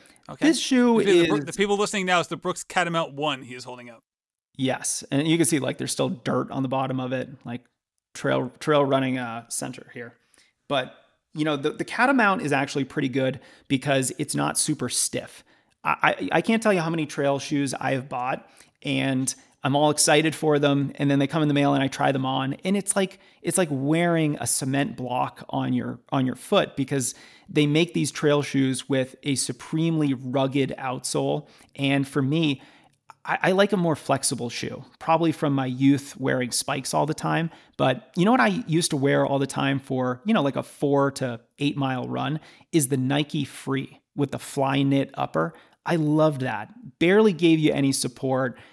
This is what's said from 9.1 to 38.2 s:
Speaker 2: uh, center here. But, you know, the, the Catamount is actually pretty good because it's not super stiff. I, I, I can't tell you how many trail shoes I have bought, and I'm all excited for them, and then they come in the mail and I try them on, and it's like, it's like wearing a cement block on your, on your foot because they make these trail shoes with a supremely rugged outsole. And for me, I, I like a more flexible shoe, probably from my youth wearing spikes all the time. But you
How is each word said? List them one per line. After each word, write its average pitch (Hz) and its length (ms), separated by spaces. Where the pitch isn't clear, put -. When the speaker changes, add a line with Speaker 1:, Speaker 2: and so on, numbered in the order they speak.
Speaker 2:
uh, 117 300
center - 440
here. 120 220
But, 127 260
you 151 100
know, 156 120
the, 147 160
the - 120
Catamount 233 560
is 143 120
actually 139 320
pretty 143 240
good 127 320
because 135 500
it's 139 160
not 147 220
super 135 320
stiff. - 560
I, 156 200
I, - 300
I 165 80
can't 226 220
tell 220 100
you 185 80
how 165 100
many 165 140
trail 139 340
shoes 139 360
I 131 180
have 135 160
bought, 131 400
and 135 520
I'm 135 100
all 151 160
excited 151 440
for 151 240
them, 143 360
and 143 160
then 139 80
they 139 80
come 156 160
in 151 60
the 143 60
mail 143 200
and 139 80
I 135 60
try 139 240
them 131 120
on, 135 300
and 190 120
it's - 180
like, 190 240
it's - 160
like 180 120
wearing 156 680
a 120 60
cement 135 500
block 127 540
on 131 220
your, 120 260
on 135 120
your 127 120
foot - 400
because 139 380
they 151 180
make 160 260
these 156 200
trail 147 300
shoes 131 460
with 131 360
a 143 100
supremely 156 800
rugged 135 640
outsole. 139 680
And 139 300
for 139 160
me, 147 400
I, - 200
I 170 100
like 196 200
a 214 40
more 170 200
flexible 127 520
shoe, - 340
probably 165 340
from 143 220
my 135 120
youth 135 520
wearing 131 320
spikes - 440
all 151 100
the 151 100
time. 160 360
But 131 400
you 175 80